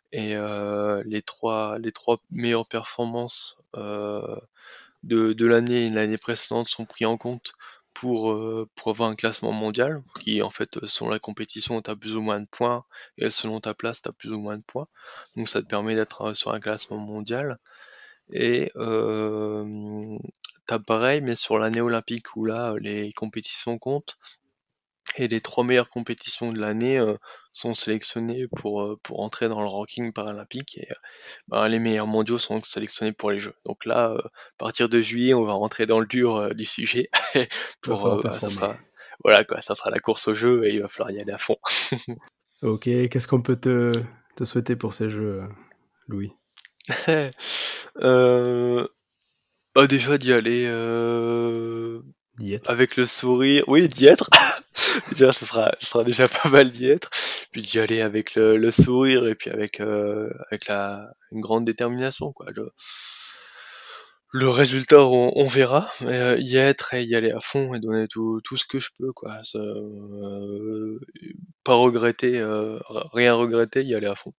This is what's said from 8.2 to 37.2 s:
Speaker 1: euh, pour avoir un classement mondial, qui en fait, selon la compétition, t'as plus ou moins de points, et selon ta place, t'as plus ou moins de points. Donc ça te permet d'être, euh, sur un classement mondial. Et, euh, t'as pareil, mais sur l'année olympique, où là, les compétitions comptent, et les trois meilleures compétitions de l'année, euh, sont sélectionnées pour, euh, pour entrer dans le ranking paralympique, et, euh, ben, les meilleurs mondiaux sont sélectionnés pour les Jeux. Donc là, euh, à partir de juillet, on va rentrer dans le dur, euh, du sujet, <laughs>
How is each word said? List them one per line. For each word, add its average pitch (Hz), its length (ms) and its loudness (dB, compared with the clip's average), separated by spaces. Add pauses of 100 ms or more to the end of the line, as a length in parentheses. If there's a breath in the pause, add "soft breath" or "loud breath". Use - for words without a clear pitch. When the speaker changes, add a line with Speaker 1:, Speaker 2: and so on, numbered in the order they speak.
Speaker 1:
euh, 110 440 -6
pour - 160 -6
avoir 110 180 0
un 107 60 -6
classement 113 360 -4
mondial, 113 500 -2 (180)
qui 107 220 -2
en 104 80 -4
fait, - 360 -10
selon 107 240 -6
la 107 100 -4
compétition, 110 600 -8
t'as 107 140 -8
plus 107 200 -10
ou 110 60 -4
moins 107 180 -2
de 104 100 -12
points, 120 360 -2 (320 loud breath)
et 113 120 -2
selon 110 300 -4
ta 107 140 -8
place, 113 280 -8
t'as - 120 -10
plus - 180 -14
ou 107 80 -8
moins 104 180 -10
de 107 60 -18
points. 143 240 -10 (480 loud breath)
Donc 113 140 -6
ça 110 120 -2
te - 60 -10
permet 110 280 -4
d'être, - 260 -4
euh, 107 120 -6
sur - 200 0
un 110 60 -6
classement 107 380 -6
mondial. 107 600 -6 (760 soft breath)
Et, 120 460 0
euh, 107 1400 -6 (500)
t'as 113 120 -4
pareil, 123 420 0
mais 123 140 -2
sur - 240 2
l'année 113 220 0
olympique, 117 540 -4
où 110 100 -4
là, 113 340 -4
les 104 340 -8
compétitions 113 640 -8
comptent, 143 380 -6 (1000 loud breath)
et 127 100 -2
les 113 140 -4
trois - 220 -2
meilleures 123 260 0
compétitions 117 640 -8
de 110 80 -6
l'année, 113 380 0
euh, 107 160 0 (360 loud breath)
sont 117 220 -8
sélectionnées 117 720 -4 (100)
pour, 104 280 -6
euh, 107 180 -8
pour - 200 -10
entrer 113 280 -4
dans 107 120 -6
le 104 60 -4
ranking 107 460 -8
paralympique, 107 640 -12
et, - 140 -16
euh, - 40 -14 (520 loud breath)
ben, 110 200 0
les 113 120 0
meilleurs 110 260 0
mondiaux 110 320 0
sont 110 240 -4
sélectionnés 107 520 -4
pour 104 180 -4
les 101 80 -2
Jeux. 101 160 -12 (100)
Donc - 200 -10
là, 117 260 0
euh, - 80 -4
à - 120 -8 (280 loud breath)
partir 117 280 -2
de 117 140 4
juillet, 120 320 2
on 120 100 4
va 104 100 -2
rentrer 107 340 -2
dans 113 120 4
le 113 60 0
dur, 123 300 2
euh, 104 160 -2
du 110 140 -6
sujet, - 460 -2
<laughs> - 720 -2